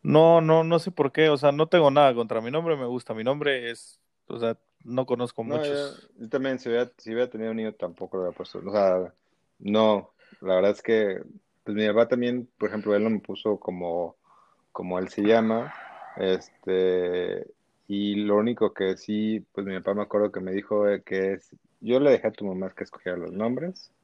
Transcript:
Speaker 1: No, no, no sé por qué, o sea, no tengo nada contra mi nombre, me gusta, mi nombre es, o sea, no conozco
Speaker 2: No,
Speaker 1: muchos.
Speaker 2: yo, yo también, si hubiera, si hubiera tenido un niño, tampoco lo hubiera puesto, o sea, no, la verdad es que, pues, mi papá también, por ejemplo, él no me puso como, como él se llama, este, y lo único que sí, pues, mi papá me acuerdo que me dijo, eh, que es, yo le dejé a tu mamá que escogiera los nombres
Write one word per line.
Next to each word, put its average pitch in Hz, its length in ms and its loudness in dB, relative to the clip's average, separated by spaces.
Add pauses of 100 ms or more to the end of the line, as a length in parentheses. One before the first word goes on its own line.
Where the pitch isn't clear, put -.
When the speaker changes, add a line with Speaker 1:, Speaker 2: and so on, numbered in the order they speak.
Speaker 1:
No, 165 400 6
no, 160 240 4
no 165 140 2
sé 185 120 -6
por 139 220 0
qué, 156 160 4
o 147 80 4
sea, 143 160 4
no 156 140 0
tengo 160 220 6
nada 139 240 6
contra 113 280 -2
mi 117 100 -8
nombre, 160 240 -2
me 131 100 -8
gusta, 120 280 -8
mi 110 100 -8
nombre 135 480 -2
es, - 280 -18 (280)
o 117 120 -10
sea, 113 180 -2 (260)
no 123 220 -4
conozco 120 380 -4
Speaker 2:
No, 143 120 -6
Speaker 1:
muchos. 143 460 -4 (160)
Speaker 2:
yo, 120 60 -14
yo 110 60 -14
también, 131 300 -4
si - 100 -10
hubiera, 120 280 0
si 113 160 -14
hubiera 123 160 -2
tenido 113 220 -8
un 113 60 -6
niño, 110 180 -6
tampoco 92 420 -8
lo 92 60 -2
hubiera 87 140 -6
puesto, - 220 -14
o 95 120 -10
sea, 92 420 2 (460)
no, 104 520 2 (300)
la 92 140 0
verdad 98 160 4
es - 100 -6
que, 107 400 0 (420)
pues, 107 140 -6
mi 107 100 0
papá 113 220 4
también, 120 480 -2
por 107 120 -2
ejemplo, 104 240 -2
él 104 120 2
no 113 40 0
me 107 100 0
puso 98 400 -4
como, 87 580 -6 (560)
como 90 260 -4
él 92 100 -4
se - 140 -6
llama, 113 500 2 (440)
este, 92 1300 -2 (420)
y 101 280 -2
lo 104 220 2
único 110 360 0
que 95 220 -2
sí, 107 560 -4
pues, 98 160 -8
mi 95 120 -6
papá 101 160 -2
me 104 80 -4
acuerdo 104 280 0
que 95 80 -10
me 92 140 -6
dijo, 104 340 -2
eh, 101 160 -2
que 95 300 -2
es, - 160 -12 (320)
yo 120 180 0
le 143 120 6
dejé 117 160 2
a 104 40 0
tu 104 140 -12
mamá 92 280 -6
que - 120 -12
escogiera - 320 -8
los 85 160 -10
nombres 127 580 -6 (120)